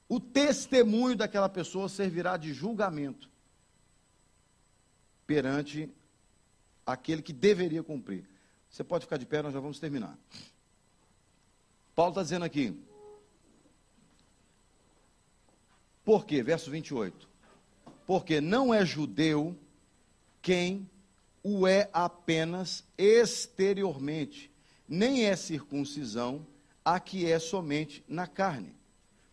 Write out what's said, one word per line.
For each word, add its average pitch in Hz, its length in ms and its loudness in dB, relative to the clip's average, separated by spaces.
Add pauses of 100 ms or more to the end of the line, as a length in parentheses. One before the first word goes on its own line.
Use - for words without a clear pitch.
o 247 120 -2
testemunho 254 960 4
daquela 196 340 2
pessoa 190 400 -4
servirá 180 480 -2
de 156 160 -8
julgamento 160 760 -4 (2000)
perante 143 640 -2 (960)
aquele 151 360 -4
que - 100 -14
deveria 170 500 2
cumprir. 113 460 -10 (420)
Você - 140 -12
pode 165 220 -4
ficar 160 100 -6
de 127 100 -6
pé, 151 160 -2
nós 147 120 -6
já 139 80 -6
vamos 143 180 -10
terminar. 131 380 -6 (1800)
Paulo 170 180 4
tá 190 80 -2
dizendo 175 220 -4
aqui, 139 340 -2 (3250)
por 208 220 4
quê? 143 180 0
Verso 156 280 -2
vinte 156 160 -8
e 147 60 -8
oito. 104 360 -6 (760)
"Porque 165 360 2
não 233 320 2
é 208 120 6
judeu 151 720 0 (840)
quem 185 480 0 (540)
o 196 240 2
é 196 260 6
apenas 170 920 -2 (140)
exteriormente, 190 1500 2 (360)
nem 226 380 2
é 196 100 4
circuncisão 139 1120 -6 (380)
a 175 160 2
que 180 300 -4
é 165 100 4
somente 156 680 -4
na 175 180 -6
carne. 175 480 -4 (600)